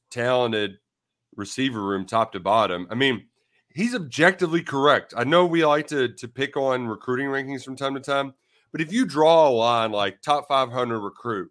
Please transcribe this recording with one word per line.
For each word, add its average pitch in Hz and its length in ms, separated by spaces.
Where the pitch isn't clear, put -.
talented 120 680
receiver 113 460
room 98 240
top 110 260
to 98 80
bottom, 92 500
I 110 40
mean, 123 320
he's 233 260
objectively 170 680
correct. 139 540
I 120 80
know 170 200
we 165 220
like 151 220
to, 135 200
to 120 200
pick 135 280
on 127 300
recruiting 123 400
rankings 135 360
from 131 140
time 135 180
to 135 60
time, 139 320
but 151 60
if 160 120
you 247 140
draw 156 420
a - 20
line 113 420
like 101 280
top 147 280
five 131 240
hundred 120 260
recruit, 101 520